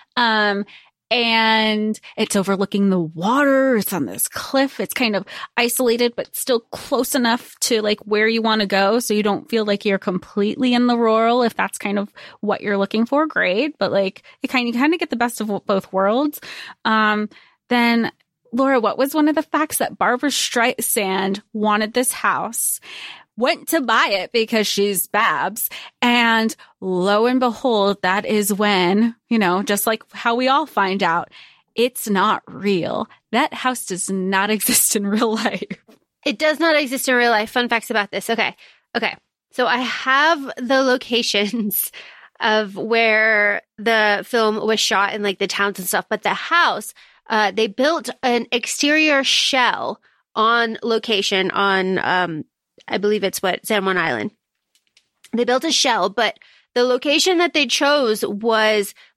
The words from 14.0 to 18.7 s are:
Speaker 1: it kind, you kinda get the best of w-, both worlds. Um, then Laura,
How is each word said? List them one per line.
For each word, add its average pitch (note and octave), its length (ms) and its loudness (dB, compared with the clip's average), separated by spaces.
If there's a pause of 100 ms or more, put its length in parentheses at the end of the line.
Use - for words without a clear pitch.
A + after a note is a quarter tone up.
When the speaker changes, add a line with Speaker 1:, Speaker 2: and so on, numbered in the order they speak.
Speaker 1:
it C4 60 -4
kind, A#3+ 200 -2
you A#3 60 -2
kinda D4 240 2
get E4 120 -6
the B3+ 60 -4
best A#3+ 240 -2
of G#3+ 80 -4
w-, G3+ 180 -4
both G3 280 -2
worlds. A3 480 0 (420)
Um, G#3+ 460 2 (400)
then A#3 420 2 (400)
Laura, C4+ 280 2